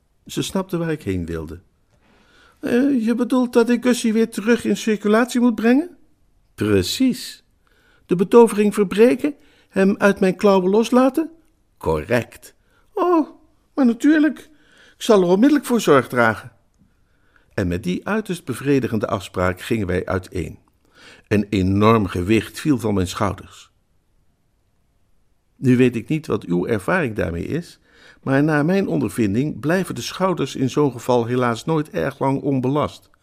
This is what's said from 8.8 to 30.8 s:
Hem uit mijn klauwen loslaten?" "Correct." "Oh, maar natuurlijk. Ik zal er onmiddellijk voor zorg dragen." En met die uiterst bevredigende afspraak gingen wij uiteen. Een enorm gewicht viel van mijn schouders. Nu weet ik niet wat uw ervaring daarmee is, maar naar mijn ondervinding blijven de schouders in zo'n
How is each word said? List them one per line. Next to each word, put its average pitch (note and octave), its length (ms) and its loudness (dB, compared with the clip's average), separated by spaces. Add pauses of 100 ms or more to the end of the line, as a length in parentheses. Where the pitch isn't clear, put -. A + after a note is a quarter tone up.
Hem F#3+ 300 2
uit G3 220 2
mijn F#3 160 0
klauwen F#3+ 340 2
loslaten?" B3+ 600 2 (480)
"Correct." F2+ 760 -4 (380)
"Oh, F4 360 0 (460)
maar C#4 120 2
natuurlijk. C#4+ 520 2 (580)
Ik - 60 -20
zal G#3 200 4
er F3 60 2
onmiddellijk B3 380 4
voor A#3+ 140 0
zorg C#3+ 280 4
dragen." A#2 440 0 (1040)
En F#2+ 140 -2
met F2 140 -4
die F3+ 240 -6
uiterst F#3+ 380 -6
bevredigende B2+ 640 -2
afspraak F#2 540 -4
gingen G#2+ 260 -4
wij F2+ 200 -2
uiteen. F#2 520 -6 (720)
Een G#2 220 0
enorm G2+ 560 2
gewicht F#2+ 540 -2
viel C#3+ 180 0
van G#2+ 160 -2
mijn F#2 140 -2
schouders. - 640 -8 (1900)
Nu B2+ 200 2
weet A#2+ 200 4
ik A2 120 -8
niet D3+ 180 -4
wat A2 180 -6
uw - 220 -4
ervaring A#2+ 500 -4
daarmee E2+ 300 -4
is, D#3+ 340 -10 (420)
maar C3+ 220 0
naar D3+ 200 0
mijn F#3 220 0
ondervinding A#2 720 -2
blijven D#3+ 340 -2
de B2 60 -10
schouders D#3 560 -4
in B2+ 140 -2
zo'n D3 220 0